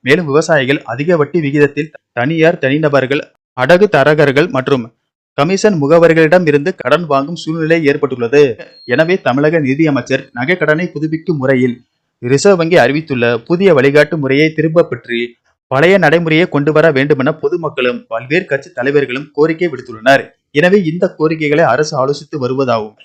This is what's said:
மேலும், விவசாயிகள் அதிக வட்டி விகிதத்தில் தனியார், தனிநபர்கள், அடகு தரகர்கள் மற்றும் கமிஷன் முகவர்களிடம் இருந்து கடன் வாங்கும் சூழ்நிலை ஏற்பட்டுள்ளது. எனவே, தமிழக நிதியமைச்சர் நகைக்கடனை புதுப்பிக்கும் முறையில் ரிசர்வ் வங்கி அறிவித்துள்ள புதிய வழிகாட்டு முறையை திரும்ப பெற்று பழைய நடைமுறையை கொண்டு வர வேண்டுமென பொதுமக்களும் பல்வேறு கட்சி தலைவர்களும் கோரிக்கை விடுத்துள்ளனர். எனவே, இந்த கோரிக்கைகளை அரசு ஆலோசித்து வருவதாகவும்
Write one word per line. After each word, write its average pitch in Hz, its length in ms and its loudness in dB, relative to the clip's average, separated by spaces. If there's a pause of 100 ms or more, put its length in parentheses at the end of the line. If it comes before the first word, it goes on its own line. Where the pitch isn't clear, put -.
மேலும், 156 260 2
விவசாயிகள் 143 560 0
அதிக 147 340 -2
வட்டி 151 240 0
விகிதத்தில் 147 500 -2 (220)
தனியார், 156 460 0
தனிநபர்கள், 143 640 0 (320)
அடகு 175 360 2
தரகர்கள் 147 600 2
மற்றும் 131 440 -2 (420)
கமிஷன் 180 480 0
முகவர்களிடம் 165 640 4
இருந்து 147 280 0
கடன் 156 320 -2
வாங்கும் 143 300 -2
சூழ்நிலை 165 480 -2
ஏற்பட்டுள்ளது. 135 720 0 (280)
எனவே, 160 360 0
தமிழக 151 380 0
நிதியமைச்சர் 135 760 -2
நகைக்கடனை 147 520 -2
புதுப்பிக்கும் 156 500 -6
முறையில் 127 440 0 (380)
ரிசர்வ் 139 380 2
வங்கி 170 200 0
அறிவித்துள்ள 127 600 0
புதிய 175 360 0
வழிகாட்டு 147 420 2
முறையை 147 360 0
திரும்ப 160 320 0
பெற்று 120 500 -8 (320)
பழைய 165 320 2
நடைமுறையை 165 500 2
கொண்டு 147 240 -2
வர 156 180 4
வேண்டுமென 139 420 0
பொதுமக்களும் 143 760 -4
பல்வேறு 127 360 -4
கட்சி - 280 -6
தலைவர்களும் 139 600 -4
கோரிக்கை 160 360 0
விடுத்துள்ளனர். 123 600 -2 (220)
எனவே, 180 340 2
இந்த 180 300 -4
கோரிக்கைகளை 156 500 0
அரசு 135 420 -2
ஆலோசித்து 143 340 -6
வருவதாகவும் 123 540 -4 (100)